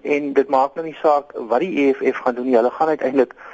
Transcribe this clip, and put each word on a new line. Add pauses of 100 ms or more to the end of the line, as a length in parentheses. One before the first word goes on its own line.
en
dit
maak
nou
nie
saak (160)
wat
die
E
F
F
gaan
doen
nie,
hulle
gaan
uiteindelik, (200)